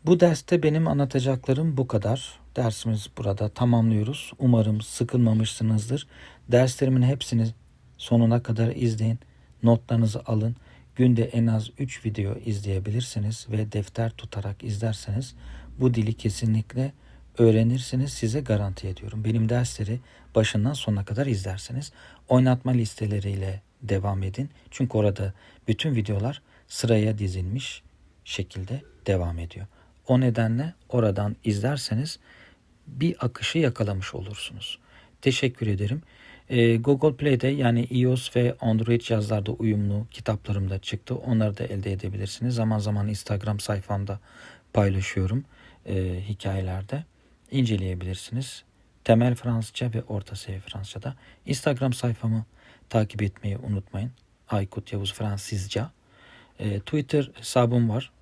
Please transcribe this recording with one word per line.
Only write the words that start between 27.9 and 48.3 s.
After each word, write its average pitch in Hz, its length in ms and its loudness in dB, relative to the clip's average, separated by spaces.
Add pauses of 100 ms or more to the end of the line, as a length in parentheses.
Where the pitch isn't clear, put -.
şekilde 95 560 -8 (260)
devam 87 320 0
ediyor. 85 280 -10 (400)
O 127 140 4
nedenle 120 520 0 (160)
oradan 104 540 0
izlerseniz 120 760 -2 (680)
bir 151 380 -2
akışı - 320 -4
yakalamış 104 580 0
olursunuz. - 640 -10 (420)
Teşekkür 127 460 0
ederim. 104 340 -2 (480)
Ee, 117 260 6
Google 135 400 2
Play'de 135 320 2
yani 123 360 2
ios 123 520 0
ve 123 260 2
Android 117 400 2
cihazlarda 107 500 0
uyumlu 104 600 0
kitaplarım 101 580 -2
da 95 100 -4
çıktı. - 360 -6
Onları 110 420 0
da - 60 -4
elde 98 280 -4
edebilirsiniz. 101 640 -4
Zaman 110 240 0
zaman 104 280 0
Instagram 104 520 -4
sayfamda 101 600 -4 (540)
paylaşıyorum, 98 720 0 (400)
e, 92 420 -2
hikayelerde, 98 760 -6 (480)
inceleyebilirsiniz. 95 1120 -4 (400)